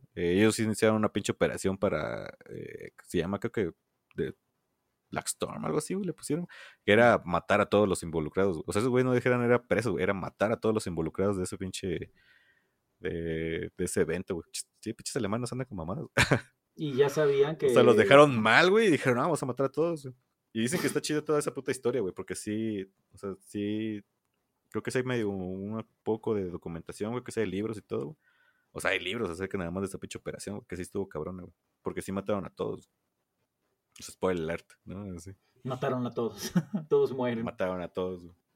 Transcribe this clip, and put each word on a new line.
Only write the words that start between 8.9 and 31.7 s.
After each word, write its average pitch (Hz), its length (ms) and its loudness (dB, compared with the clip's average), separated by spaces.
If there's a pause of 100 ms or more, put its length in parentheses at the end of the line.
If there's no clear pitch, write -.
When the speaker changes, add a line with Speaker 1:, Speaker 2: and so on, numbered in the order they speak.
Speaker 1:
güeyes 123 140 4
no 127 80 2
dijeron 123 300 2
era 120 240 4
preso, 104 260 2
güey, 87 120 0
era 98 100 0
matar 98 380 -2
a 113 60 -2
todos 110 160 0
los 107 120 -2
involucrados 90 500 -2
de 92 60 -2
ese 92 160 -6
pinche, 92 520 -6 (920)
de, 82 760 -4
de 92 80 -2
ese 87 160 -2
evento, 87 360 -2
güey. 80 140 -8
Ch-, - 160 -10 (140)
sí, 110 140 -8
pinches - 220 -10
alemanes 117 360 -4
andan 127 140 -8
con - 100 -12
mamadas. 90 300 -8 (100)
<laughs> - 380 0 (220)
Speaker 2:
Y 147 180 -6
ya 135 160 4
sabían 143 520 2
Speaker 1:
O 143 60 4
sea, 123 140 6
los 120 120 8
Speaker 2:
que 107 100 6
Speaker 1:
dejaron 139 360 8
mal, 127 300 6
güey, 220 160 6
y 196 60 6
dijeron, 127 260 2
"Ah, 127 40 0
vamos 156 200 0
a - 20 -6
matar 131 220 -2
a - 60 0
todos", 160 320 -2
güey. 127 100 -12 (400)
Y 113 80 -2
dicen 131 180 0
que 147 60 0
está 139 160 0
chida 151 200 -2
toda 151 160 2
esa - 140 -2
puta 139 200 -6
historia, 123 280 0
güey, 92 140 -2
porque 92 200 -8
sí, 107 560 -4 (220)
o - 60 -20
sea, 98 220 -8
sí, 107 600 -4 (680)
creo 107 120 -6
que - 80 -6
sí 131 80 -2
hay 127 60 -2
medio 120 240 -2
un 98 560 -6 (180)
poco 110 320 -2
de 101 140 0
documentación, 87 600 -8
güey, 123 120 -4
que - 100 -14
sí - 80 -4
hay 107 60 0
libros 104 300 -4
y 98 60 -12
todo, 113 240 -6
güey. 156 100 -14 (560)
O - 80 -12
sea, 87 120 0
hay 92 80 0
libros 95 280 -4
acerca 92 300 -6
nada 85 120 -4
más 92 120 -4
de 95 60 -4
esa - 100 -10
pinche - 200 -12
operación, - 380 -10
güey, 110 120 -14
que 87 80 -10
sí 90 60 -8
estuvo 95 240 -6
cabrona, 90 360 -8
güey, 92 100 -18 (300)